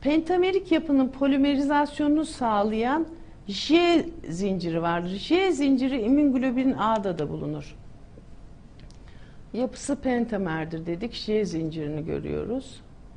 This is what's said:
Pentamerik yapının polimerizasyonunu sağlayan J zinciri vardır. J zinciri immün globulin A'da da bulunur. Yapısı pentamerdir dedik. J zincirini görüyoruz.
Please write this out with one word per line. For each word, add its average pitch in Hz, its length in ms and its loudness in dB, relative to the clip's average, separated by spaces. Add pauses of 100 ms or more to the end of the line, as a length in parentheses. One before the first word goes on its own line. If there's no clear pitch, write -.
Pentamerik 359 680 2
yapının 302 360 4
polimerizasyonunu 285 1160 2
sağlayan 226 840 0 (400)
J 330 580 4 (240)
zinciri 170 520 -2
vardır. 175 280 0
J 339 420 2
zinciri 269 500 2
immün 277 320 4
globulin 254 400 2
A'da 202 460 0
da 147 100 -2
bulunur. 151 460 -8 (1800)
Yapısı 254 420 -2
pentamerdir 190 880 -2
dedik. 175 280 -6
J 214 320 0
zincirini 160 600 -4
görüyoruz. 151 760 -6 (340)